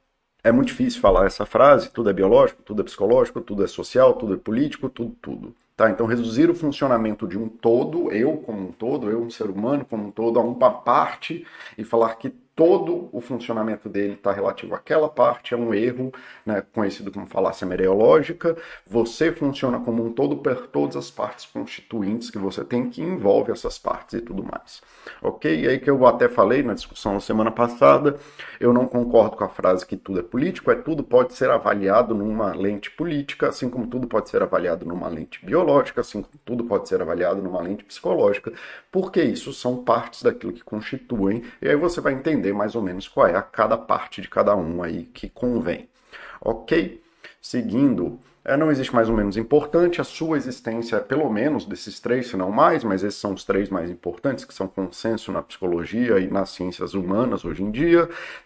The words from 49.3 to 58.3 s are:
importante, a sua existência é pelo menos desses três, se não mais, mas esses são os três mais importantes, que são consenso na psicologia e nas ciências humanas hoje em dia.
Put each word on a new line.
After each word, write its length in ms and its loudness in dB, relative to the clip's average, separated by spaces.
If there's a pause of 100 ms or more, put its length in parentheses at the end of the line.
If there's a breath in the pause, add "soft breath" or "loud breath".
importante, 640 2
a 40 -4
sua 320 -4
existência 600 -4
é 40 0
pelo 300 -2
menos 340 0
desses 360 -12
três, 260 -2
se 100 -8
não 140 -2
mais, 320 4
mas 220 -2
esses 160 -6
são 120 -4
os 120 -10
três 260 0
mais 180 -4
importantes, 560 -6
que 80 -20
são 140 -6
consenso 640 -6
na 100 -4
psicologia 800 0
e 80 2
nas 240 -2
ciências 440 -8
humanas 500 -2
hoje 180 -6
em 80 -4
dia. 380 2 (380 loud breath)